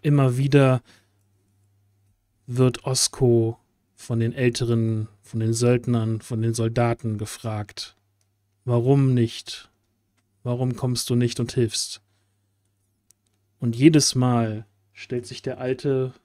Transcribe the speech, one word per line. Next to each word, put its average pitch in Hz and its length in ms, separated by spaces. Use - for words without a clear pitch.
Immer 139 360
wieder 135 440
wird 127 380
Osko 117 720
von - 260
den 117 140
Älteren, 117 760
von - 180
den 113 140
Söldnern, 117 680
von 113 200
den 113 140
Soldaten 117 640
gefragt: - 760
„Warum 131 500
nicht? - 560
Warum 123 340
kommst 123 360
du 123 40
nicht 120 240
und 117 140
hilfst?“ - 480
Und 117 180
jedes 143 380
Mal 117 540
stellt 123 320
sich - 160
der 131 180
alte 131 540